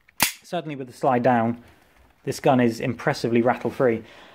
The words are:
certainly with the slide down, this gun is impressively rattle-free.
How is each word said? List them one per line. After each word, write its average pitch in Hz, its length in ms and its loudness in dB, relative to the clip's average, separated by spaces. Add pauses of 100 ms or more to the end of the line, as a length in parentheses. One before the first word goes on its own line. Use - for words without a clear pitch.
(420)
certainly 156 340 -8
with 131 100 -10
the 120 60 -16
slide 127 300 2
down, 120 400 2 (600)
this 135 140 -6
gun 131 220 4
is 117 200 2
impressively 120 640 -2
rattle-free. 120 600 0 (320)